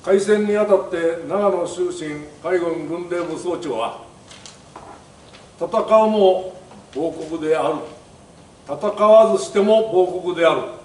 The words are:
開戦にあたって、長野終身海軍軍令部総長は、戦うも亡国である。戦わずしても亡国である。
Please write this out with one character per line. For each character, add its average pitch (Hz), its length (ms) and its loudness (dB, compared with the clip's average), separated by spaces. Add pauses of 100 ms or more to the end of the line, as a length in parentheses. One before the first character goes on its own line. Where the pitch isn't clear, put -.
開 196 180 4
戦 208 240 0
に 208 100 -2
あ 208 100 0
た 202 100 4
っ - 160 -4
て、 165 360 -2
長 196 220 0
野 175 180 -2
終 180 180 -4
身 151 420 -10 (160)
海 175 160 -2
軍 160 280 -6
軍 170 220 -10
令 175 120 -6
部 160 180 -8
総 170 180 -6
長 139 220 -6
は、 - 220 -8 (1600)
戦 170 80 -6
う 220 420 2
も 196 440 2 (400)
亡 156 180 -4
国 160 300 -10
で 156 160 0
あ 143 120 -2
る。 151 60 -2 (920)
戦 143 100 -10
わ 208 580 6
ず - 100 -4
し - 60 -14
て 202 100 0
も 220 300 2
亡 180 300 0
国 175 140 -6
で 165 100 2
あ 147 80 4
る。 127 80 -4 (240)